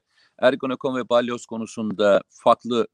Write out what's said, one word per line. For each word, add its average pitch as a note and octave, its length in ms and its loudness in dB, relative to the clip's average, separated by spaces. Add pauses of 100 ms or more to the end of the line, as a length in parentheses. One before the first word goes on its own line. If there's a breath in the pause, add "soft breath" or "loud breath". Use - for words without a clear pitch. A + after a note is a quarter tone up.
(380)
Ergonekon C3 580 -2
ve B2 140 -6
Balyoz A#2+ 360 -2
konusunda G#2+ 840 -2
farklı A#2 640 0